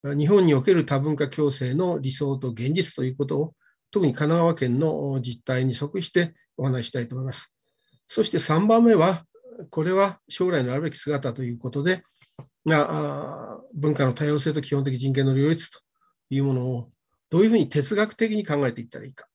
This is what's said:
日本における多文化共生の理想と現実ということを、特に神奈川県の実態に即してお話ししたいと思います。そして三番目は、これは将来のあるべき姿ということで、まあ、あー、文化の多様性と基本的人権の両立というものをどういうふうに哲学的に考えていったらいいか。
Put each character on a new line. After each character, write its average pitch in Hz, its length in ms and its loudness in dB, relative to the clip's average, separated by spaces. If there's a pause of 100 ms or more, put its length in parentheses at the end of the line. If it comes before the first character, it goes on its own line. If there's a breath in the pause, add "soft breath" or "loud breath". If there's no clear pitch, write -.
日 143 260 0
本 196 180 8
に 151 80 6
お 131 80 2
け 190 100 4
る 165 140 4
多 139 120 0
文 147 160 0
化 143 140 -2
共 147 220 0
生 131 240 -4
の 175 240 0
理 135 120 -4
想 139 280 -2
と 131 120 -6
現 120 220 -4
実 180 220 -2
と 131 100 -4
い 131 60 -2
う 131 60 -10
こ 139 100 -2
と 143 140 -2
を、 160 140 -4 (360)
特 190 160 2
に 123 60 2
神 151 180 0
奈 170 100 2
川 170 140 4
県 123 240 0
の 147 420 -2
実 117 240 -10
態 127 220 -2
に 127 80 -2
即 147 260 -6
し 165 100 -8
て 170 240 0 (220 soft breath)
お - 80 -4
話 127 220 -2
し - 20 -10
し - 40 -12
た 127 80 -4
い 120 80 -6
と 127 80 -10
思 131 80 -8
い - 20 -6
ま 131 60 -8
す。 - 200 -12 (540)
そ - 180 -2
し - 60 -4
て 175 80 0
三 165 280 2
番 226 160 6
目 233 120 8
は、 170 300 4 (460)
こ 160 140 -4
れ 180 80 0
は 196 360 2
将 180 220 -2
来 147 140 2
の 123 80 -2
あ 131 40 -2
る 151 60 -2
べ 165 80 -4
き 160 60 -14
姿 139 360 -4
と 127 100 -8
い 120 100 -6
う 117 60 -10
こ 123 120 -8
と 143 120 -4
で、 180 200 -2 (600 loud breath)
ま 156 160 4
あ、 143 760 -6
あ - 20 -16
ー、 - 40 -18 (140)
文 151 200 0
化 147 100 0
の 127 80 2
多 151 120 -4
様 147 140 0
性 151 140 -2
と 147 80 -2
基 143 140 -4
本 139 100 0
的 131 140 -4
人 135 140 -2
権 131 120 2
の 135 100 2
両 139 140 2
立 160 220 -2
と - 100 -20 (480)
い 135 120 -2
う 139 40 0
も 135 100 0
の 123 180 -2
を 123 180 -8 (400)
ど 165 80 2
う 190 40 6
い 220 40 6
う 220 40 6
ふ 233 40 4
う 226 40 6
に 160 100 2
哲 147 260 -2
学 214 200 0
的 220 180 0
に 208 120 -2
考 151 100 -2 (120)
え 117 60 -2
て 120 100 -12
い - 20 -12
っ 117 40 -20
た - 100 -16
ら 110 80 -14
い - 20 -16
い 135 60 -20
か。 - 200 -20